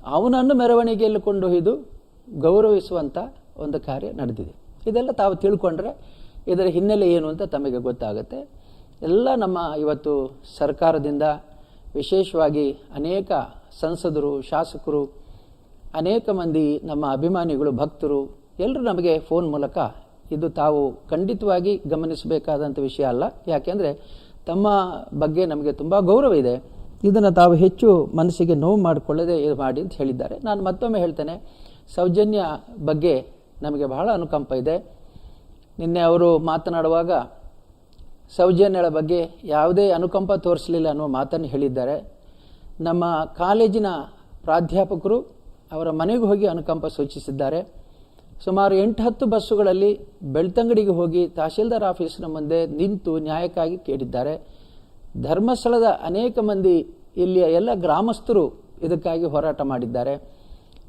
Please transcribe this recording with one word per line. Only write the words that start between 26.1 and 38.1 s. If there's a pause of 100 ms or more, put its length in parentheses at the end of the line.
ಇದೆ, (400)
ಇದನ್ನು
ತಾವು
ಹೆಚ್ಚು
ಮನಸ್ಸಿಗೆ
ನೋವು
ಮಾಡಿಕೊಳ್ಳದೆ
ಇದು
ಮಾಡಿ
ಅಂತ
ಹೇಳಿದ್ದಾರೆ.
ನಾನು
ಮತ್ತೊಮ್ಮೆ
ಹೇಳ್ತೇನೆ, (300)
ಸೌಜನ್ಯ (400)
ಬಗ್ಗೆ (340)
ನಮಗೆ
ಬಹಳ
ಅನುಕಂಪ
ಇದೆ. (840)
ನಿನ್ನೆ
ಅವರು
ಮಾತನಾಡುವಾಗ (1200)